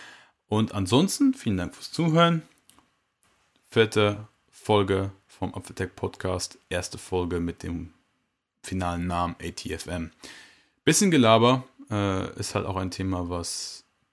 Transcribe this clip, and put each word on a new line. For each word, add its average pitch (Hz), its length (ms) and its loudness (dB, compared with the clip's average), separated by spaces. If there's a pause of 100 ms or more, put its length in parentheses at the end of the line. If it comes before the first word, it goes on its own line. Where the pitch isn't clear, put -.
(480)
Und 110 260 0
ansonsten, 131 600 2
vielen 104 220 -2
Dank 90 180 -4
fürs - 200 -16
Zuhören. 165 480 4 (1300)
Vierte 107 580 2 (220)
Folge 98 600 0 (160)
vom - 260 -10
Apfeltech - 420 -10
Podcast, - 600 -6 (100)
erste - 300 -6
Folge 90 420 -4
mit 85 240 -6
dem 85 300 -8 (680)
finalen 87 460 -4
Namen 87 340 -2
A 85 100 -8
T - 200 -12
F - 160 -10
M. 82 240 -8 (720)
Bisschen 180 280 4
Gelaber, 120 520 6 (260)
äh, 101 480 -2
ist - 180 -8
halt 101 100 -2
auch 92 100 -4
ein 92 160 -4
Thema, 92 380 -4
was - 560 -8 (280)